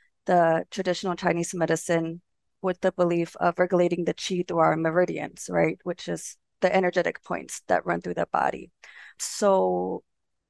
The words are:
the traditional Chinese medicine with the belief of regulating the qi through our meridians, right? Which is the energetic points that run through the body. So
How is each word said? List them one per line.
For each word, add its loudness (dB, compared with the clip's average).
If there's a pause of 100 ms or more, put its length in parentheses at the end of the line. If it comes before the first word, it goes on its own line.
(260)
the 4
traditional -2
Chinese -2
medicine 0 (420)
with -2
the 2
belief 0
of 0
regulating 2
the -2
qi -4
through -2
our 4
meridians, -2
right? 2
Which -8
is -8 (240)
the 2
energetic 0
points -10
that 0
run -2
through -8
the -4
body. -2 (480)
So 0 (480)